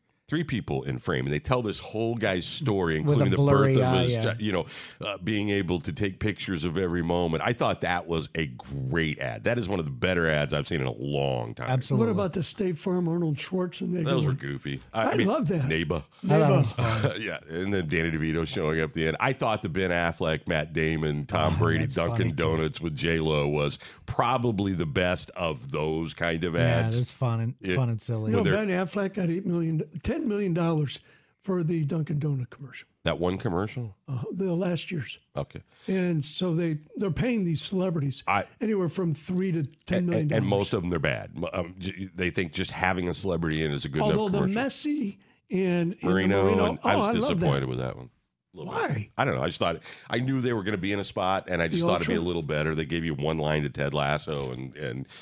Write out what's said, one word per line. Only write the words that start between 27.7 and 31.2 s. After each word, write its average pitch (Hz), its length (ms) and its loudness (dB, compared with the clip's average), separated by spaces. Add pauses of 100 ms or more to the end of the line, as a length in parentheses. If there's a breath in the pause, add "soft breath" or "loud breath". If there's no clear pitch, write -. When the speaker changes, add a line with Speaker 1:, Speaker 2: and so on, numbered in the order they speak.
Speaker 2:
fun 127 140 2
and 113 120 -2
silly. 110 300 -2
Speaker 3:
You - 60 4
know, - 60 4
Speaker 1:
When - 80 4
they're 214 140 2
Speaker 3:
Ben 202 40 -2
Affleck 190 440 -2
got 180 160 0
eight 170 160 -2
million, 165 380 0 (180)
ten 311 220 -2
million 208 300 0
dollars 165 480 0 (400 soft breath)